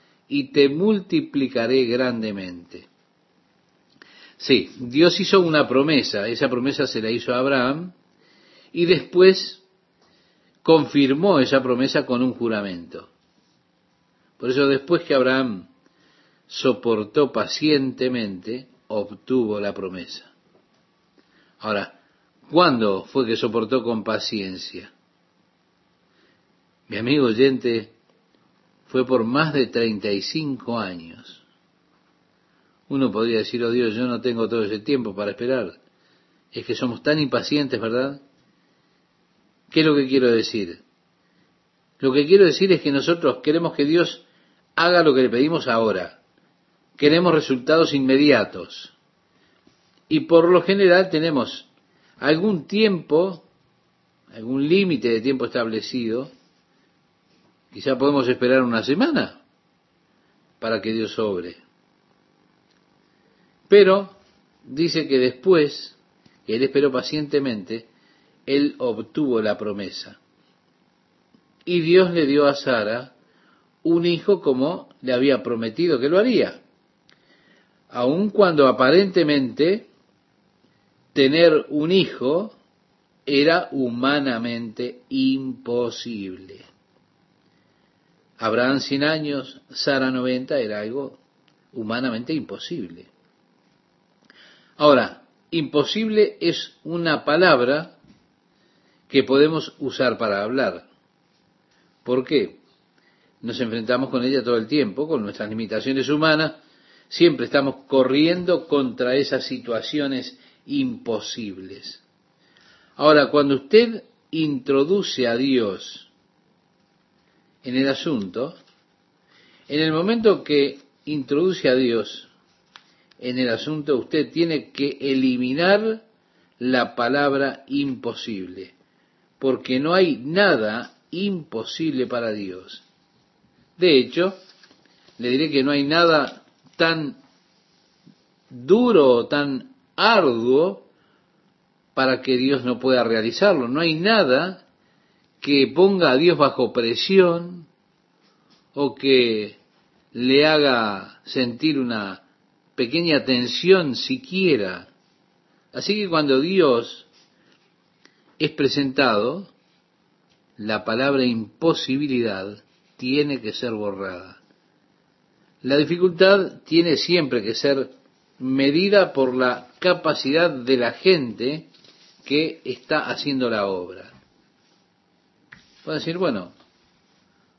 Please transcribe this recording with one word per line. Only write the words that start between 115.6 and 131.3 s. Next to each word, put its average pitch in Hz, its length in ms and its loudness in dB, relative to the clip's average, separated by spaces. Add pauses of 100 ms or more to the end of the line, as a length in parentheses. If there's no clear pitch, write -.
en 127 140 -8
el 135 120 0
asunto, 131 680 -6 (1120)
en 147 120 -2
el 160 120 0
momento 202 500 2
que 143 360 0 (260)
introduce 151 640 -2
a 127 60 4
Dios 117 540 -2 (920)
en 127 200 -8
el 127 120 0
asunto, 147 480 -2
usted 135 340 -4
tiene 165 380 -4
que 139 300 -4
eliminar 139 1040 0 (560)
la 123 380 0
palabra 139 720 -2
imposible, 110 1080 -8 (640)
porque 131 400 -2
no 156 160 0
hay 180 220 2
nada 123 800 -2 (140)
imposible 156 960 -6